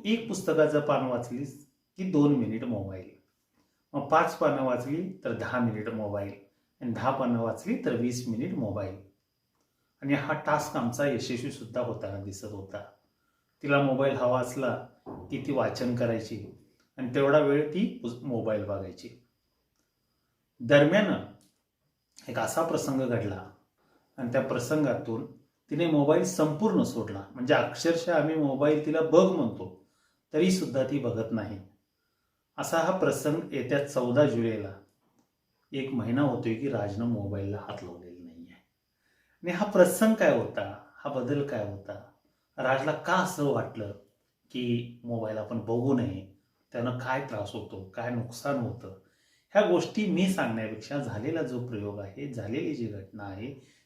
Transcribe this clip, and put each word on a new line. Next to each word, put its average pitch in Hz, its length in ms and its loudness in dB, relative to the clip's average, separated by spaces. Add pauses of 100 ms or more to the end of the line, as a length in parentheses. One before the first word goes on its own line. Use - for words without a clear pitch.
एक 226 240 0
पुस्तकाचं 151 520 4
पान 131 260 2
वाचलीस 123 640 -6 (260)
की 185 140 -4
दोन 147 240 6
मिनिट 113 300 0
मोबाईल, 95 460 -6 (840)
मग 143 160 -4
पाच 165 280 4
पानं 151 260 2
वाचली 135 640 -2
तर 120 80 -2
दहा 113 260 -2
मिनिट 107 300 0
मोबाईल, 101 440 -4 (480)
आणि 120 120 -4
दहा 107 180 0
पानं 123 300 0
वाचली 113 440 -2
तर 127 100 0
वीस 120 340 -2
मिनिट 135 260 -2
मोबाईल. 101 420 -4 (1080)
आणि 139 120 2
हा - 180 -2
टास्क 151 440 0
आमचा 127 300 0
यशस्वी 127 440 -2
सुद्धा - 300 -8
होताना 98 440 -6
दिसत 98 200 -10
होता. 98 400 -12 (800)
तिला 143 200 4
मोबाईल 135 340 2
हवा 127 240 2
असला 127 460 -2 (200)
की - 400 -10
ती 143 60 -2
वाचन 123 440 0
करायची 113 680 -4 (320)
आणि 127 180 -6
तेवढा 139 240 6
वेळ 143 360 4
ती 202 280 0
पुस-, 120 200 -8
मोबाईल 110 420 -2
बघायची. 95 440 -8 (1500)
दरम्यान 147 520 6 (1160)
एक 117 100 -4
असा 139 240 0
प्रसंग 135 380 0
घडला 104 500 -2 (640)
आणि 120 160 -4
त्या 135 80 4
प्रसंगातून 120 1000 0 (300)
तिने 160 160 2
मोबाईल 156 380 6
संपूर्ण 165 580 2
सोडला. 104 480 -4
म्हणजे 127 240 2
अक्षरशः 165 600 2
आम्ही 156 200 2
मोबाईल 147 520 2
तिला 160 140 2
बघ 180 360 6
म्हणतो 110 500 -4 (460)
तरी 175 180 4
सुद्धा 135 340 0
ती 143 140 -2
बघत 113 340 -2
नाही. 104 280 -4 (1000)
असा 165 200 0
हा 185 200 2
प्रसंग 151 540 0
येत्या 139 360 0
चौदा 127 380 4
जुलैला, 110 460 0 (1000)
एक 135 200 -4
महिना 120 300 0
होतोय 113 320 0
की 135 140 -4
राजनं 104 360 -2
मोबाईलला 101 520 -2
हात - 280 -10
लावलेला 87 400 -16
नाहीये. 82 300 -20 (880)
आणि 175 80 -4
हा 190 140 0
प्रसंग 202 500 6
काय 143 240 6
होता, - 460 -4 (100)
हा - 160 -10
बदल 139 360 -2
काय 110 240 -4
होता, 98 400 -12 (460)
राजला 135 360 0
का 170 220 -2
असं 160 300 0
वाटलं 110 480 -2 (580)
की 120 540 -2
मोबाईल 113 340 -4
आपण 110 220 -6
बघू 123 340 0
नये, 95 440 -4 (340)
त्यानं 123 260 -4
काय 131 320 -4
त्रास 101 220 -6
होतो, 98 420 -12
काय 120 160 -6
नुकसान 131 460 -4
होतं, 104 420 -6 (520)
ह्या 208 120 4
गोष्टी 185 440 2
मी 185 260 2
सांगण्यापेक्षा 113 680 -4
झालेला 127 440 -4
जो 123 240 -6
प्रयोग 104 340 -6
आहे, 131 320 -10
झालेली 123 420 -4
जी 117 120 -4
घटना 101 380 -12
आहे, 104 600 -12